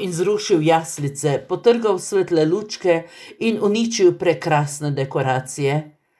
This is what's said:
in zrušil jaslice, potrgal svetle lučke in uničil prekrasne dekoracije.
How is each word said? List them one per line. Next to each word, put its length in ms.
in 80
zrušil 480
jaslice, 800
potrgal 500
svetle 460
lučke 640
in 240
uničil 480
prekrasne 680
dekoracije. 840